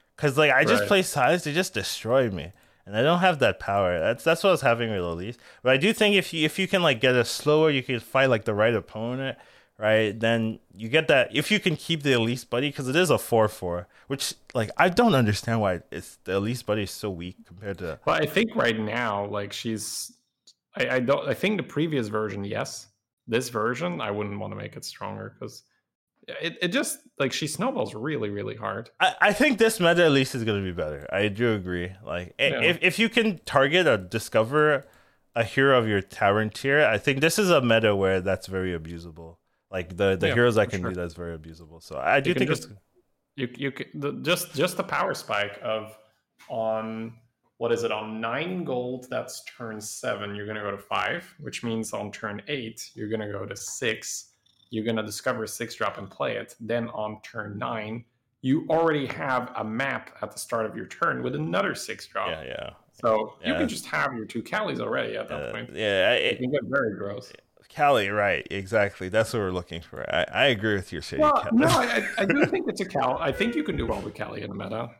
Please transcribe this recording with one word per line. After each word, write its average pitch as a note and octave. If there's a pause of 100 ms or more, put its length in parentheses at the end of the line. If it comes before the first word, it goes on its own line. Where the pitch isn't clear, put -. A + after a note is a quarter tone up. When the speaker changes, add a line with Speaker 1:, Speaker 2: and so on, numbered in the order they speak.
(160)
Speaker 1:
'cause, C#3
like, D3+
I C3+
just G#3
Speaker 2:
Right. G3+
Speaker 1:
play G3
Sylas, D3
they D3
just F3+
destroy A#2
me, E2+ (320)
and G2+
I A2+
don't E3+
have F3+
that A2+
power. F#2+
That's, A2
that's E3
what G3
I -
was D#3
having A#2
with G2
Elise. F2 (240)
But B2+
I C3+
do G3
think G#3
if F#3
you, D#3
if D3+
you F#3
can, F#3
like, C3+
get B2+
a A#2+
slower, D#3
you C3
can B2
find, C3+
like, A2
the G#2+
right A2
opponent, A#2+ (400)
right? A2
Then A2+ (140)
you A2
get D3+
that, C3+
if D3
you G#3+
can E3
keep D#3+
the C#3+
Elise A#2+
buddy, C3+
'cause C#3
it C3
is F3
a A2+
four A2
four, F2 (180)
which, - (200)
like, A2
I F3
don't G#3
understand A2+
why F#2 (100)
it's, -
the F#2+
Elise A#2
buddy G#2
is F#2+
so -
weak F2+
compared F#2+
to E2+
Speaker 2:
But D#3+
I D3+
think A3
right A#2
now, G#2+
like, G2+
she's, - (640)
I, B2+
I B2+
don't, C#3
I B2
think G3+
the D#3+
previous D3
version, G#2
yes. G#2+ (420)
This A#2+
version, B2
I G#2
wouldn't G2+
wanna G2+
make G#2
it -
stronger, G#2
'cause A#2 (640)
it, -
it F3+
just, A#3 (180)
like, C3+
she -
snowballs D3+
really, A#2
really G#2
hard. G#2 (120)
Speaker 1:
I, F3+
I G3+
think C4
this A3
meta E3+
Elise C#3
is A2+
gonna G2+
be F#2
better. D2+
I G2+
do A2
agree. F2+ (140)
Like, F2+
i-, C#3
Speaker 2:
Yeah. C3+
Speaker 1:
if, E3
if F3
you A3+
can A3
target D3
or A2+
discover A#2 (480)
a A#2
hero C3+
of A2+
your G2+
tavern G#2+
tier, C#3
I G#2+
think C3+
this E3
is F#3+
a D#3
meta A2+
where F#2+
that's F#2
very F#2
abusable. E2 (360)
Like, F2+
the, G2
the E2
Speaker 2:
Yeah, C3+
Speaker 1:
heroes A#2+
that G#2
Speaker 2:
for -
Speaker 1:
can F#2+
Speaker 2:
sure. G2
Speaker 1:
do F2+
that's E2+
very E2+
abusable. D#2+
So D2+
I G2+
do C#3
Speaker 2:
You F3
can -
Speaker 1:
think D3+
Speaker 2:
just, C3
Speaker 1:
it's G2+ (600)
Speaker 2:
you, C3 (100)
you C#3
can, -
the, C#3+ (100)
just, E3
just F3
the F#3+
power E3+
spike G2+
of A2 (500)
on, A2 (440)
what A#2+
is A2+
it, A2
on A2
nine D#3
gold, B2+
that's A#2
turn A2
seven, G#2
you're G#2
gonna G#2+
go G#2
to G2
five, G#2+
which B2
means A2+
on G#2
turn G#2
eight, A#2+
you're A2
gonna G#2+
go G2+
to G2+
six, - (380)
you're A2
gonna A2+
discover A2+
a G2
six -
drop G2+
and G2+
play A#2+
it. A2
Then A#2
on G#2+
turn G#2
nine, A2+ (380)
you C3+
already D#3+
have B2+
a A2
map A#2+
at G#2
the -
start A2+
of G#2
your A#2+
turn C3+
with B2+
another E3+
six -
drop. G2+
Speaker 1:
Yeah, D#2+
yeah. - (220)
Speaker 2:
So A2 (100)
you -
Speaker 1:
Yeah. E2
Speaker 2:
can C4
just -
have C#3+
your A2
two A2+
Callies F3
already A2+
at A2
that -
Speaker 1:
Uh, G#2+
Speaker 2:
point. A2+
Speaker 1:
yeah, G2
I, F#2
Speaker 2:
You -
can B2+
get C#3
very A#2
gross. G2+ (420)
Speaker 1:
Callie, C3+
right, G2+
exactly. G2
That's A2
what A2+
we're F#2+
looking E2+
for. -
I, D#2+
I A2+
agree A2
with -
your D#2
shady -
Speaker 2:
Well, D4+
Speaker 1:
Callie. - (100)
Speaker 2:
no, D4+
I, B3+ (120)
I, G#3 (100)
I G3
do C#4
think -
it's F#3+
a F#3
Cal-, C3
I D3+
think A#3
you -
can E3
do A#2+
well A2
with -
Callie G#2+
in G#2
the -
meta. A2+